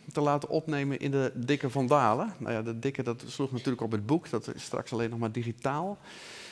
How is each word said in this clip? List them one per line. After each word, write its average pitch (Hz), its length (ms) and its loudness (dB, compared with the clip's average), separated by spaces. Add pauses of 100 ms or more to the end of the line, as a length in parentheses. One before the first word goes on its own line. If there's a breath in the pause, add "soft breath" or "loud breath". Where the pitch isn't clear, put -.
(120)
te 156 80 0
laten 143 280 2
opnemen 143 500 0
in 143 120 0
de 135 240 4
dikke 131 360 0
vandalen. 135 680 4
Nou 110 140 -2
ja, 110 100 0
de 117 160 -4
dikke, 139 240 -2
dat 120 240 -2
sloeg 135 260 -4
natuurlijk 123 280 -2
op 113 120 -2
het 104 140 0
boek. 156 240 0
Dat 117 240 -2
is - 80 -12
straks - 300 -4
alleen 113 180 0
nog 117 80 -6
maar 113 140 0
digitaal. 135 640 -2 (540 loud breath)